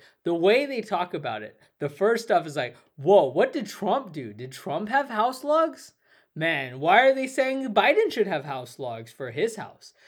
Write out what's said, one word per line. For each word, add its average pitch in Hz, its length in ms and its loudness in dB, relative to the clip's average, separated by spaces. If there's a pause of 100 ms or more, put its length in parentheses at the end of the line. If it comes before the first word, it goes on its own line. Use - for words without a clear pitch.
(220)
the 170 100 -2
way 196 320 4
they 269 160 -6
talk 180 320 -4
about 120 300 -6
it, - 180 -18 (180)
the 147 120 -4
first 220 340 2
stuff 170 220 2
is 143 100 -10
like, 123 180 -4 (220)
whoa, 156 320 6
what 190 240 0
did 262 140 -6
Trump 214 460 -4
do? 127 200 -12
Did 123 200 -14
Trump 185 360 -6
have 269 220 0
house 247 340 -2
logs? 302 480 0 (440)
Man, 139 440 -4
why 185 220 6
are 269 120 6
they 262 140 -4
saying 262 460 -2
Biden 302 360 4
should 208 160 0
have 156 180 -4
house 135 360 -10
logs 117 320 -10
for 127 180 -10
his 143 240 -2
house? - 400 -16 (140)